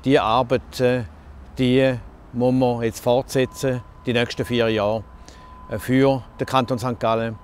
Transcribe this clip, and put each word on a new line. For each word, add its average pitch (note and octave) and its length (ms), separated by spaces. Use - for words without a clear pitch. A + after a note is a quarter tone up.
diese C3+ 180
Arbeit, A#2+ 580
äh, B2 240
die C3 400
muss B2 200
man B2 300
jetzt A2+ 180
fortsetzen, B2+ 800
die B2+ 80
nächsten A#2+ 320
vier A#2 240
Jahre, G#2+ 360
äh, A2+ 80
für C3 440
den C3 60
Kanton C3 320
Sankt B2 200
Gallen A2+ 460